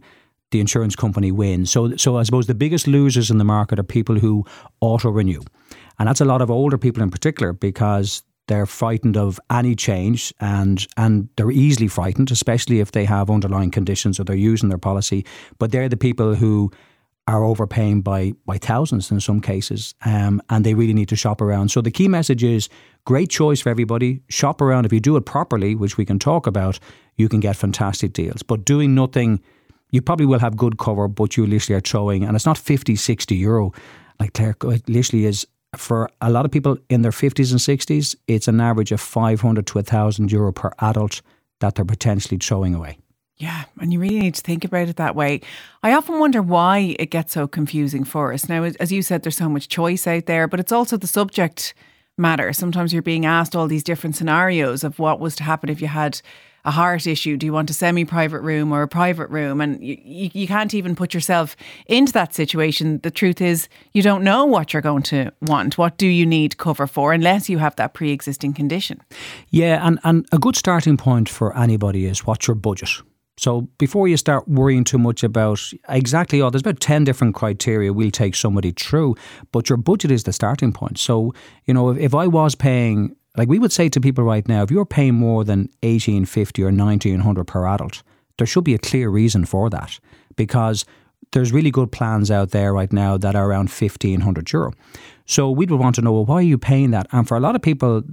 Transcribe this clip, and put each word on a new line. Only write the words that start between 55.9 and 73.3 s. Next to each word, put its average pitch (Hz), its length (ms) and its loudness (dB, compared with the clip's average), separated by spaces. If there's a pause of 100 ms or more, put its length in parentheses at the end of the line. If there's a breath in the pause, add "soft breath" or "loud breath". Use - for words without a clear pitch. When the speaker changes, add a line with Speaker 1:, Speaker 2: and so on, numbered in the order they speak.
Speaker 2:
a 151 40 -4
heart 170 380 0
issue. 156 280 -2
Do 143 120 -4
you 156 60 -4
want 156 180 -2
a - 20 -6
semi-private 165 680 -2
room 151 300 -2
or 147 120 0
a 143 40 -2
private 170 440 -2
room? 147 280 -4
And 147 240 -4
you, 131 200 -10
you, 170 280 -10
you 196 160 -6
can't 208 280 -2
even 180 200 -4
put 175 160 -4
yourself 170 440 -2 (320 loud breath)
into 262 260 4
that 185 220 0
situation. 156 640 -2
The 165 100 -6
truth 180 320 0
is, 170 260 0 (260 soft breath)
you 202 100 4
don't 196 200 2
know 220 220 4
what 202 260 2
you're 151 120 -2
going 147 200 0
to 139 280 -2 (100)
want. 143 380 0
What 170 180 0
do 196 80 2
you 175 220 4
need 156 320 2
cover 143 260 -2
for 143 260 0
unless 175 380 2
you 175 80 0
have 151 200 0
that - 180 -4
pre-existing 143 580 -4
condition? 147 480 -4 (480 loud breath)
Speaker 1:
Yeah, 165 340 2
and, 165 200 4
and 165 280 2
a 170 60 4
good 233 180 2
starting 160 420 2
point 120 300 2
for - 300 -4
anybody 107 480 0
is 95 220 -4
what's 110 180 -2
your 120 80 2
budget? 101 380 -4 (460)